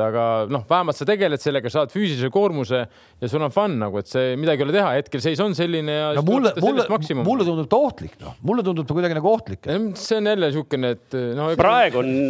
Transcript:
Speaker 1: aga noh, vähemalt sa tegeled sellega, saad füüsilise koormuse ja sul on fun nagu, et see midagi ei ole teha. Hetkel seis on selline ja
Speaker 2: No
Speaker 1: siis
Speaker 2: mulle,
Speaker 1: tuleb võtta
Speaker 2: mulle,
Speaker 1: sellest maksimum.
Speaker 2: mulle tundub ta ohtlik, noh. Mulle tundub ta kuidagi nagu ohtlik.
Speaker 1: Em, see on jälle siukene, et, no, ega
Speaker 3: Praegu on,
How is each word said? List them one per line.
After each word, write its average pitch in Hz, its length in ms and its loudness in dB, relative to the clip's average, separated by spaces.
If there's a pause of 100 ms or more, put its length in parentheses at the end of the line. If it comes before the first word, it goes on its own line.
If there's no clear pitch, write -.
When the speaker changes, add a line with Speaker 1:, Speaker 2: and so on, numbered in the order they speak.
Speaker 1:
aga 110 240 0 (280)
noh, 131 160 -2
vähemalt 165 300 2
sa 147 100 -8
tegeled 190 320 0
sellega, 135 320 -2
saad 147 220 0
füüsilise 147 360 -2
koormuse 135 540 0
ja - 480 -10
sul 151 100 0
on 143 120 -2
fun 196 260 2
nagu, 101 180 -4
et 98 120 -6
see 127 260 0
midagi 151 260 2
ei 139 60 -2
ole 165 80 2
teha. 196 220 2
Hetkel 147 260 -4
seis 156 160 0
on 202 160 0
selline 160 400 -2
ja 151 160 -2
Speaker 2:
No 143 80 0
Speaker 1:
siis 156 80 2
Speaker 2:
mulle, 233 240 4
Speaker 1:
tuleb - 40 -8
võtta 170 100 2
Speaker 2:
mulle, 254 160 2
Speaker 1:
sellest 196 140 -2
maksimum. 156 300 -2
Speaker 2:
mulle 214 220 2
tundub 160 220 -2
ta 226 100 4
ohtlik, - 400 -2
noh. - 220 -16
Mulle 196 240 0
tundub 165 200 -2
ta 147 120 -2
kuidagi 175 180 0
nagu 165 160 2
ohtlik. 220 400 -4
Speaker 1:
Em, 214 220 -2
see 220 260 -2
on 208 100 2
jälle 175 220 2
siukene, 135 460 -2
et, - 180 -10 (180)
no, 147 160 -2
ega 165 120 -2
Speaker 3:
Praegu 185 400 4
on, 131 100 -2 (180)